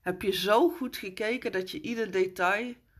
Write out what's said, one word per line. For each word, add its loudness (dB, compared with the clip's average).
Heb -6
je 2
zo 6
goed -8
gekeken -4
dat -4
je -8
ieder -4
detail 0